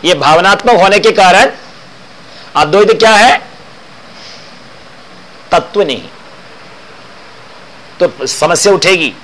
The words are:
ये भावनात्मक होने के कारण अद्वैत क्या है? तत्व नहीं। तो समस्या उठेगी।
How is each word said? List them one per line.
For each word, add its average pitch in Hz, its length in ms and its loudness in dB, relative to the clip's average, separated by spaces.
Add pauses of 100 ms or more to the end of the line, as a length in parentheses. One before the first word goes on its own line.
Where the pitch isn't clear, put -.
ये 175 80 0
भावनात्मक 175 680 2
होने 196 180 2
के 214 120 2
कारण 190 380 2 (1040)
अद्वैत 196 440 0
क्या 220 120 2
है? 220 300 2 (2000)
तत्व 175 320 -2
नहीं। 120 200 -6 (2000)
तो 131 240 -6
समस्या 170 460 -2
उठेगी। 165 400 -2 (100)